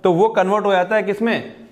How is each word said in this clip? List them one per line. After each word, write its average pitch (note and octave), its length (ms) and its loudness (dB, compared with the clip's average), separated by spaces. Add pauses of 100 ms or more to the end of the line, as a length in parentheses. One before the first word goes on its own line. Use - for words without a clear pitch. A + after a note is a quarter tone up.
तो F#3 100 2
वो G3+ 160 4
convert G#3 360 0
हो G3+ 60 2
जाता F#3 240 0
है G#3+ 80 0
किसमें? G3+ 520 -4 (160)